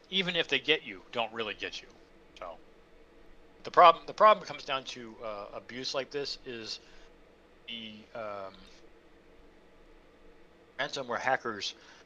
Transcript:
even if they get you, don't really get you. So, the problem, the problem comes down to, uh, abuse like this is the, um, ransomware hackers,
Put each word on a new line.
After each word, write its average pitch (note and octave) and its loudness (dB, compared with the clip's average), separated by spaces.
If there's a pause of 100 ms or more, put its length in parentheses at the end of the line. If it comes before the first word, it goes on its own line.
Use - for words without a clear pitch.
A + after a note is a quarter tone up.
(100)
even F3+ 0
if E3 0
they C3+ 2
get D3 2
you, G2 -12 (120)
don't A2+ -4
really A2 -4
get - -8
you. - -18 (540)
So, F2+ -10 (1160)
the - -12
problem, E3+ 10
the - -8
problem G#3 6
comes C#3+ -10
down C3+ -2
to, A2+ -12 (100)
uh, G#2 -8 (100)
abuse A#2+ -10
like C3 -4
this C#3+ -6
is A2+ -10 (880)
the, A2+ -12 (260)
um, G2+ -8 (2250)
ransomware B2 -4
hackers, A#2+ -2 (320)